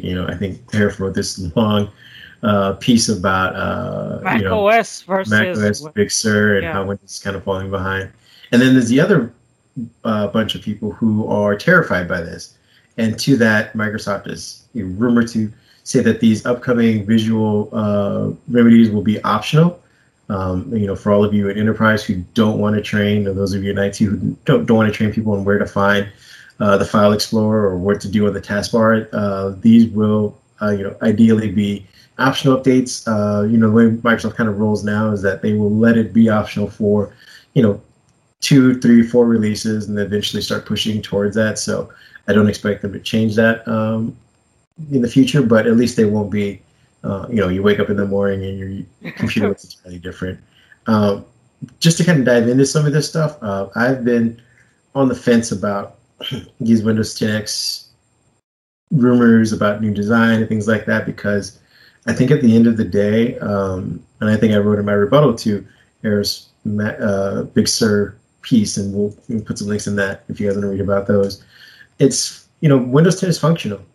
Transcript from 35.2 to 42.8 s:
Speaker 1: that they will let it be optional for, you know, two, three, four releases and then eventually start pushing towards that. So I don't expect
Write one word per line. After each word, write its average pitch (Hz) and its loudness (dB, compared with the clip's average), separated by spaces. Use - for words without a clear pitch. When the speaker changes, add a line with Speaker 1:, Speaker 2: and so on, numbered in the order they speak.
Speaker 1:
that 95 -2
they 107 -2
will 104 0
let 113 4
it 110 -2
be 113 6
optional 104 -2
for, 104 -2
you 143 4
know, 101 2
two, 127 4
three, 117 6
four 117 2
releases 107 -2
and 104 -6
then 101 -2
eventually 104 -4
start - -6
pushing 107 -4
towards 101 -2
that. 107 0
So - -6
I 101 0
don't 104 6
expect 101 -2